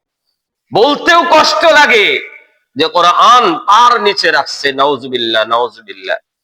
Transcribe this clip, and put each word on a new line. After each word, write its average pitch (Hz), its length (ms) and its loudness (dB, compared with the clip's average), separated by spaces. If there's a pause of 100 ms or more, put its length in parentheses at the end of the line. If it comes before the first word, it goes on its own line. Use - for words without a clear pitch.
(760)
বলতেও 294 560 0
কষ্ট 311 340 2
লাগে 247 560 2 (560)
যে 156 120 -2
কোরআন 175 680 2
পার 240 420 2
নিচে 190 300 -2
রাখছে, 143 420 -4
নাউজুবিল্লাহ, 127 720 -4
নাউজুবিল্লাহ। 110 720 -6 (280)